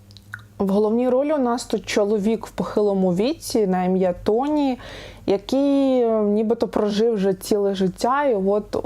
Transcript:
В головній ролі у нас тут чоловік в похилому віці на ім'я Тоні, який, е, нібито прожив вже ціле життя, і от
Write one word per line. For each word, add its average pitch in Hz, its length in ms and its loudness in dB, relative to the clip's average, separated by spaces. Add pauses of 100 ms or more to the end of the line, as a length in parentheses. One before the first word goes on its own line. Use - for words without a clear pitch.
(580)
В 196 100 0
головній 214 400 2
ролі 269 240 0
у 302 60 0
нас 247 260 -2
тут 202 220 -6
чоловік 208 600 0
в - 40 -14
похилому 196 640 0
віці 220 520 0
на 180 180 0
ім'я 185 300 0 (100)
Тоні, 269 540 0 (480)
який, 269 760 2
е, 220 200 2
нібито 214 460 0
прожив 214 460 0
вже 190 200 2
ціле 202 400 0
життя, 240 500 0
і 269 100 2
от 202 500 0